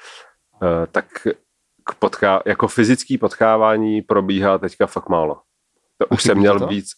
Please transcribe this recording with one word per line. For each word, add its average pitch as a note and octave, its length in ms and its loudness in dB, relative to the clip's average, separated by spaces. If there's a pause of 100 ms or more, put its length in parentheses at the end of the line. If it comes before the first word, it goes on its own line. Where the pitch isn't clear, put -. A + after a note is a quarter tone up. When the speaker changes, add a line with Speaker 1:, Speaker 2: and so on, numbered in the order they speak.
(640)
Speaker 1:
eh, E2+ 240 -2
tak - 200 -6 (760)
k - 100 -8
potká-, G2 520 0
jako G#2+ 220 0
fyzický B2 500 0
potkávání A2 840 0
probíhá G2 560 0
teďka F#2+ 280 -4
fakt - 220 -10
málo. D#2+ 320 -2 (580)
To - 120 -2
Speaker 2:
A - 0 -
Speaker 1:
už B2 120 0
jsem - 120 2
Speaker 2:
chybí G2+ 60 2
Speaker 1:
měl G2+ 140 6
Speaker 2:
ti G2+ 60 0
to? B2+ 60 -4
Speaker 1:
víc, G2+ 320 -6